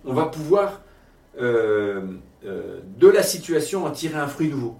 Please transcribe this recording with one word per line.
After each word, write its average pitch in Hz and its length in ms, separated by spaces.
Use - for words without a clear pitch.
On 131 80
va 156 120
pouvoir, 165 560
euh, 107 640
euh, 92 340
de 175 100
la 202 160
situation, 170 600
en 143 60
tirer 156 260
un 147 100
fruit 156 220
nouveau. 120 300